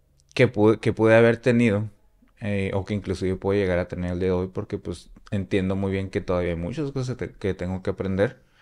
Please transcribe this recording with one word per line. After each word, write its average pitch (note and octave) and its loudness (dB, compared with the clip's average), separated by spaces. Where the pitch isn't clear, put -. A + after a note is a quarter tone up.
que - 4
pude, G#2 4
que A2+ 0
pude A2 6
haber A#2 6
tenido, A2+ 2
eh, G2 -2
o F#2+ -2
que G#2+ -6
inclusive F#2+ -2
puedo G2 0
llegar F2+ 0
a F2+ -2
tener F2+ -6
el F2+ -4
día F#2 0
de F#2 2
hoy, F#2 0
porque, G#2 -8
pues, - -10
entiendo F#2+ -2
muy G2 -2
bien F#2+ -4
que G2+ -4
todavía F2+ -2
hay E2+ -4
muchas B2 -6
cosas B2+ -6
te-, - -10
que F#2+ -6
tengo F#2 -6
que G2 -4
aprender. F#2+ -2